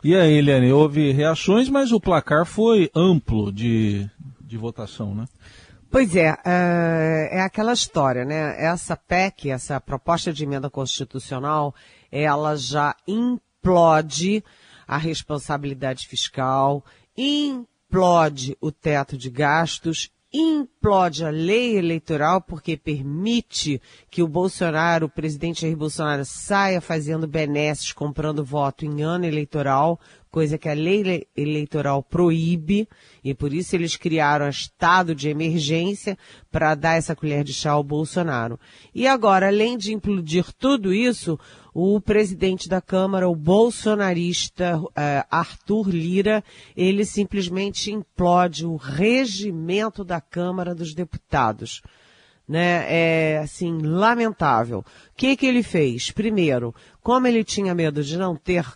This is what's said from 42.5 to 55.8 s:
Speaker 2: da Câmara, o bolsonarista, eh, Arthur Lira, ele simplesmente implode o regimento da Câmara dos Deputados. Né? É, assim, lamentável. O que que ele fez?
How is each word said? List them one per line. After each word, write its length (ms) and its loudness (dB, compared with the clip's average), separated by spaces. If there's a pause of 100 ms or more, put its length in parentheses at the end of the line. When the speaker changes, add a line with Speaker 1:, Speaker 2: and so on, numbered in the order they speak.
Speaker 2:
da 100 0
Câmara, 480 0
o 80 2
bolsonarista, 1400 0 (160)
eh, 360 -2
Arthur 580 -2
Lira, 540 0 (340)
ele 280 2
simplesmente 840 -4
implode 760 0
o 80 -4
regimento 1300 -2
da 180 -6
Câmara 540 -4
dos 180 -8
Deputados. 880 -4 (680)
Né? 400 0
É, 520 2
assim, 420 -6
lamentável. 1000 0
O 40 -12 (320)
que 200 0
que 100 -2
ele 180 2
fez? 480 -2